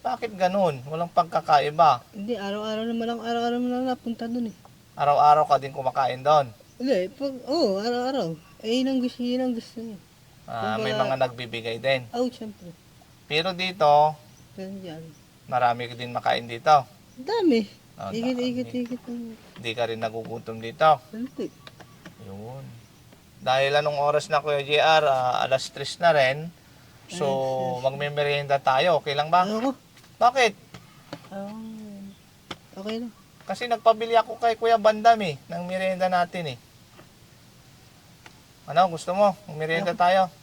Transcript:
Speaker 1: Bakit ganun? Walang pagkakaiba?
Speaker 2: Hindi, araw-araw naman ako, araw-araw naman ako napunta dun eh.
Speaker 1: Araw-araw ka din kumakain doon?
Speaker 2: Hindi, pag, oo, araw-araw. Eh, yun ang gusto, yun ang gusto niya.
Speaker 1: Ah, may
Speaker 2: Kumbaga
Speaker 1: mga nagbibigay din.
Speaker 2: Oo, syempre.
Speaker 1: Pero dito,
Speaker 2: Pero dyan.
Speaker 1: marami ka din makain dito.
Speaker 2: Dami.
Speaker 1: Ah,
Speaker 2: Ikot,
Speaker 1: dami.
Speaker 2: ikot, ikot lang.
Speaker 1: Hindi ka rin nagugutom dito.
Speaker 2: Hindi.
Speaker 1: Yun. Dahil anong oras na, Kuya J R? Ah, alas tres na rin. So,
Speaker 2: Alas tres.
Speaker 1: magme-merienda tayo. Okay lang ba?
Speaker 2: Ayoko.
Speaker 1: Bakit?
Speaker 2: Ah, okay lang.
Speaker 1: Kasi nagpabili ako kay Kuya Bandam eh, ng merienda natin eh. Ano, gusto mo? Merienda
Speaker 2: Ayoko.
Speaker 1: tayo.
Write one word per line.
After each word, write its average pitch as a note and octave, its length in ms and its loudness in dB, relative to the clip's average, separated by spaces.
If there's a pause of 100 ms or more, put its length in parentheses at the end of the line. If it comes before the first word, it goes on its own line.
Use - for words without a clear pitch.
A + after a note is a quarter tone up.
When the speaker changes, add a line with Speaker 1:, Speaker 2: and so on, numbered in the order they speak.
Speaker 1:
Bakit A#3+ 320 -6
ganun? F#3 540 0
Walang E3 260 -6
pagkakaiba? D3+ 880 4 (140)
Speaker 2:
Hindi, G#3 180 -8
araw-araw G#3+ 540 -6
naman A#3 240 -4
ako, A#3 100 -6
araw-araw A#3 380 -2
naman B3 160 -2
ako B3+ 160 -2
napunta A#3+ 400 -6
dun A#3+ 180 -4
eh. F3+ 80 -12 (400)
Speaker 1:
Araw-araw D3 480 6
ka C#3+ 140 4
din C3+ 160 -6
kumakain C3 480 -2
doon? C#3+ 240 4 (320)
Speaker 2:
Hindi, G3+ 340 -2
pag, C4+ 220 -8 (100)
oo, A3+ 380 0
araw-araw. B3 460 -4 (340)
Eh, A#3 180 -2
yun C4 80 0
ang C4+ 140 0
gusto, B3 180 -6
yun B3 240 -2
ang B3+ 80 -2
gusto - 240 -10
niya. A3+ 220 -12 (520)
Speaker 1:
Ah, A2 300 -4
may A2 100 -4
Speaker 2:
Kumbaga B2+ 140 0
Speaker 1:
mga C3 160 -2
nagbibigay A#2 580 -4
din. C3 320 0
Speaker 2:
Oo, B3 160 -4
syempre. G#3+ 460 -12 (560)
Speaker 1:
Pero E3 240 -2
dito, D#3 640 2 (400)
Speaker 2:
Pero F#3+ 160 -12 (100)
dyan. D#3+ 220 -14 (420)
Speaker 1:
marami B2 400 0
ka A#2+ 80 -12
din A#2+ 160 -10
makain A#2+ 380 -2
dito. B2+ 260 4 (400)
Speaker 2:
Dami. C4+ 540 0 (260)
Speaker 1:
Ah, - 140 -12
Speaker 2:
Ikot, A#3 260 -4
Speaker 1:
dami. B3 160 -2
Speaker 2:
ikot, A#3+ 220 -6
ikot B3 320 -8
lang. A#3 320 -12 (240)
Speaker 1:
Hindi A#2 160 -6
ka A#2+ 80 0
rin A2+ 160 -4
nagugutom A2+ 580 -8
dito. C#3 380 2 (160)
Speaker 2:
Hindi. A3+ 340 -10 (800)
Speaker 1:
Yun. A2 400 -14 (760)
Dahil C3+ 400 2
anong D3 220 0
oras D3 260 2
na, D3+ 140 2
Kuya C#3+ 240 -2
J D3 160 2
R? D#3 240 6
Ah, B2+ 400 2
alas C3 240 0
tres - 320 -10
na E3+ 100 6
rin. D3 380 2 (580)
So, D#3+ 220 -4
Speaker 2:
Alas C3+ 100 0
tres. B2+ 460 -4
Speaker 1:
magme-merienda C#3+ 760 0
tayo. C#3+ 460 2
Okay D3 80 -4
lang D3 160 -2
ba? F3+ 160 4
Speaker 2:
Ayoko. A3+ 320 -2 (420)
Speaker 1:
Bakit? A#3+ 340 4 (800)
Speaker 2:
Ah, G3 180 -10 (1300)
okay G#3 260 -8
lang. A#3+ 120 -12 (340)
Speaker 1:
Kasi G3 180 -6
nagpabili A3+ 540 2
ako A3 180 0
kay A3+ 220 0
Kuya A3+ 180 4
Bandam G#3+ 460 6
eh, D3+ 240 -4
ng E3+ 180 -8
merienda F#3 460 -2
natin F3 420 -2
eh. A#2 60 -12 (2000)
Ano, F3 240 4
gusto E3+ 240 -6
mo? G3+ 180 4 (160)
Merienda E3 460 -2
Speaker 2:
Ayoko. - 80 0
Speaker 1:
tayo. F#3 200 6 (200)